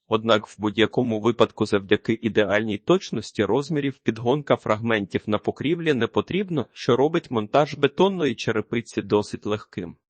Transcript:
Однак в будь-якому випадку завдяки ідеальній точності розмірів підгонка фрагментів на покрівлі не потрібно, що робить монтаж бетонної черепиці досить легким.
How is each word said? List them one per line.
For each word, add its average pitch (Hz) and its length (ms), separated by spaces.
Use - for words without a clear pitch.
Однак 110 380
в - 120
будь-якому 107 600
випадку 110 460
завдяки 104 560
ідеальній 104 560
точності - 680
розмірів 139 540
підгонка 120 580
фрагментів 110 680
на 104 120
покрівлі 160 560
не 113 120
потрібно, 165 640
що - 240
робить 160 340
монтаж 131 440
бетонної 156 600
черепиці 110 680
досить 104 440
легким. 101 500